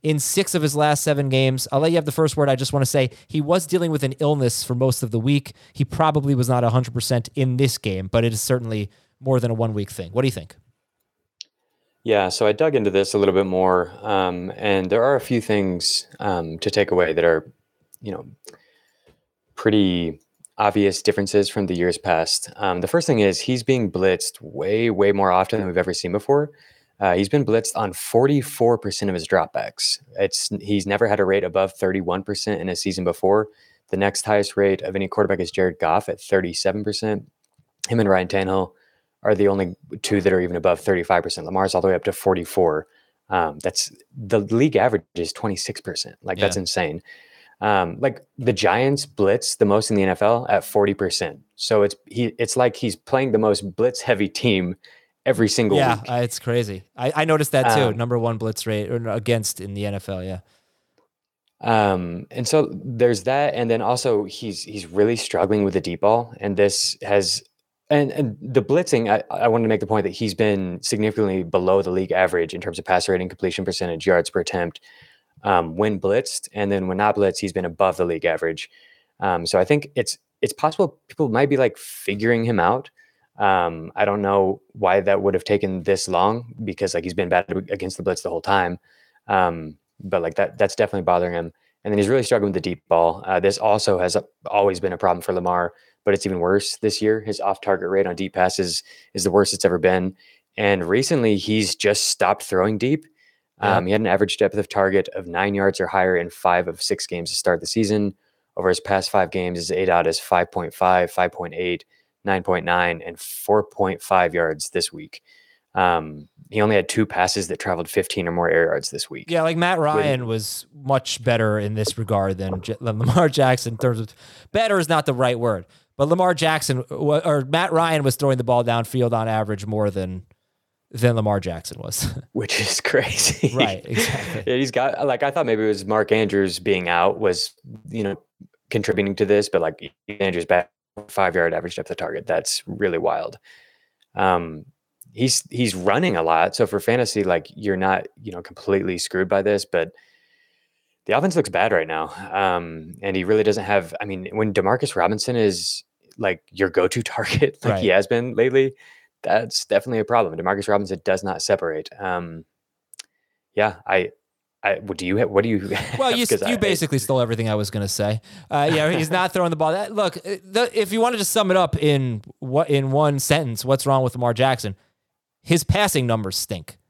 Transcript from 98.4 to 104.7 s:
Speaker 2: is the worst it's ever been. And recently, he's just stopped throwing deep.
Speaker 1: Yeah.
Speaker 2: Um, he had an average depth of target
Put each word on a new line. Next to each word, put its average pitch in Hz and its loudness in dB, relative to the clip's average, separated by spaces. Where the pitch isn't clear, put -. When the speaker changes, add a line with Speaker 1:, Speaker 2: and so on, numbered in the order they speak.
Speaker 2:
is 95 -4
the 95 2
worst 98 4
it's 98 -4
ever 90 4
been. 92 2
And 101 0
recently, 117 2
he's 104 -2
just - 0
stopped - 0
throwing 101 0
deep. 139 -2
Speaker 1:
Yeah. 101 2
Speaker 2:
Um, 87 0
he 92 0
had 107 2
an 110 0
average 92 2
depth 98 2
of 104 -2
target 98 2